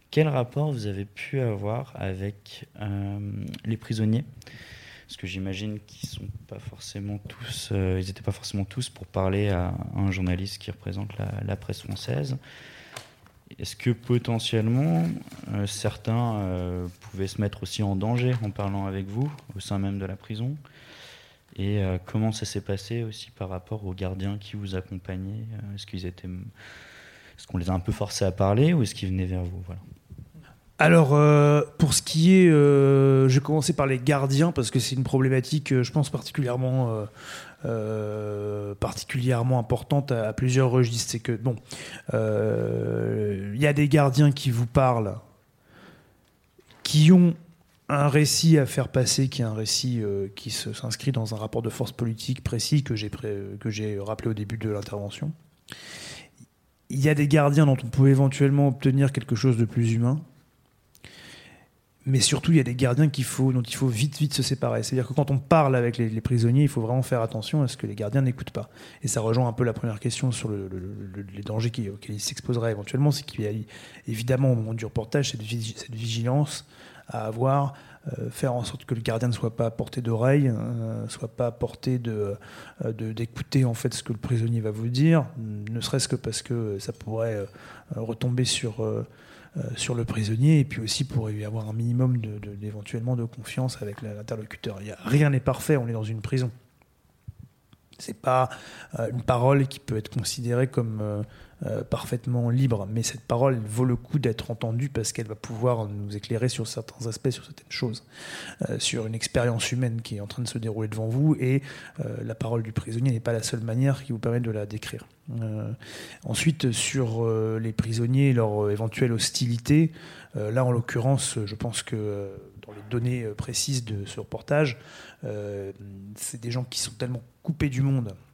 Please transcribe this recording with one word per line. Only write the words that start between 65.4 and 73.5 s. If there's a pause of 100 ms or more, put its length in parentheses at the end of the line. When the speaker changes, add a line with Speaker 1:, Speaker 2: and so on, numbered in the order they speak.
Speaker 2:
avec
les,
les
prisonniers,
il
faut
vraiment
faire
attention
à
ce
que
les
gardiens
n'écoutent
pas. (340)
Et
ça
rejoint
un
peu
la
première
question
sur
le,
le,
le, (120)
les
dangers
qui,
auxquels
ils
s'exposeraient
éventuellement,
c'est
qu'il
y
a (540)